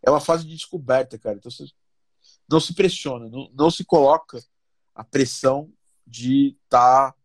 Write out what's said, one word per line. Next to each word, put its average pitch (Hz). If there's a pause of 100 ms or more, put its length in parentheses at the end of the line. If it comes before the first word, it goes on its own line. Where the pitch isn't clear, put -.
É -
uma 143
fase 165
de 160
descoberta, 131
cara. 104
Então 123
você 143 (800)
não 156
se -
pressiona, 139
não, 127
não 147
se -
coloca 147 (520)
a -
pressão 135 (360)
de 131 (100)
tá 127 (100)